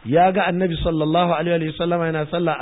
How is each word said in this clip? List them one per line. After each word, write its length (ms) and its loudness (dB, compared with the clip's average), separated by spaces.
ya 260 4
ga 140 0
Annabi 360 0
sallallahu 520 0
alaihi 340 0
wa 80 -10
sallam 240 -2
yana 300 -2
sallah 320 -2